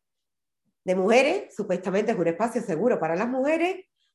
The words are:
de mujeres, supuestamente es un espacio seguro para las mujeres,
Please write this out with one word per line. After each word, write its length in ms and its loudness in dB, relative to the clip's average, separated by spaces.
de 120 0
mujeres, 600 2
supuestamente 580 -2
es 40 -2
un 100 0
espacio 360 -2
seguro 360 0
para 160 -2
las 120 -2
mujeres, 580 -2